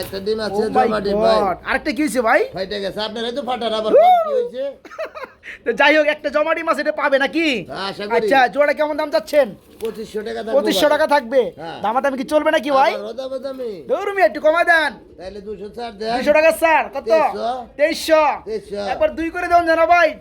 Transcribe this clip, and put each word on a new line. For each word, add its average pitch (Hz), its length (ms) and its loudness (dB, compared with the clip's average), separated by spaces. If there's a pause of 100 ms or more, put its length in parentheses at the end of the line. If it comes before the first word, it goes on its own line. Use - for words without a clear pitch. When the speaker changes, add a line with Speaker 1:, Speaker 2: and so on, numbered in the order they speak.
Speaker 1:
একটা 190 180 -10
ডিম 214 200 -4
আছে, 208 220 -4
Speaker 2:
Oh 220 60 -2
my 247 180 2
Speaker 1:
জমা 214 140 -2
ডিম 202 200 -2
ভাই। 220 200 4
Speaker 2:
God। 185 240 0
আরেকটা 240 260 -2
কি 240 120 -2
হয়েছে 254 180 -2
ভাই? 240 200 4 (140)
Speaker 1:
ফাইটে 190 260 -6
গেছে, 196 200 -6
আপনার 214 240 -6
এই 240 80 -4
তো 277 100 -6
ফাটার 233 320 -4
আবার 220 180 -2
Speaker 2:
Woo! 679 280 8
Speaker 1:
কি 622 120 -2
হয়েছে? 494 320 -4 (520)
Speaker 2:
<laughs> - 480 -18
তো - 80 -2
যাই 285 240 6
হোক, 302 100 4
একটা 294 240 -2
জমা 302 240 0
ডিম 330 140 -6
আছে, 285 120 0
এটা 302 120 -2
পাবে 294 260 0
নাকি? 269 280 0 (180)
Speaker 1:
হ্যাঁ, 156 240 -10
আশা 196 180 -8
করি। 214 100 -2
Speaker 2:
আচ্ছা, 233 220 4 (100)
জোড়া 294 240 0
কেমন 302 240 -2
দাম 302 140 -2
চাচ্ছেন? 302 360 2 (340)
Speaker 1:
পঁচিশশো 214 420 -8
টাকা 226 200 -8
থাকবে 220 140 -4
Speaker 2:
পঁচিশশো 294 320 2
Speaker 1:
ভাই। - 20 2
Speaker 2:
টাকা 294 160 2
থাকবে? 277 340 2 (160)
Speaker 1:
হ্যাঁ। 156 240 -12
Speaker 2:
দামাদামি 262 380 -2
কি 247 60 -4
চলবে 302 260 0
নাকি 302 200 0
ভাই? 277 240 4
Speaker 1:
আবার 226 200 -10
দামাদামি। 262 560 -10 (180)
Speaker 2:
ধরুন 349 260 -2
মিয়া, 381 120 2
একটু 302 140 -2
কমায় 311 240 2
দেন। 320 280 2 (240)
Speaker 1:
তাহলে 190 240 -16
দুইশো 202 280 -12
ছাড় 233 240 -12
দেন। 214 220 -6
Speaker 2:
দুইশো 262 180 2
টাকা 311 180 6
ছাড়, 320 380 2
কত? 269 160 -8
Speaker 1:
তেইশশো। 233 460 2 (260)
Speaker 2:
তেইশশো। 311 480 2 (200)
Speaker 1:
তেইশশো। 202 360 -8 (100)
Speaker 2:
একবার 311 240 0
দুই 320 160 -6
করে 359 180 -6
দেন 349 180 4
জানো 330 200 4
ভাই, 339 220 6 (120)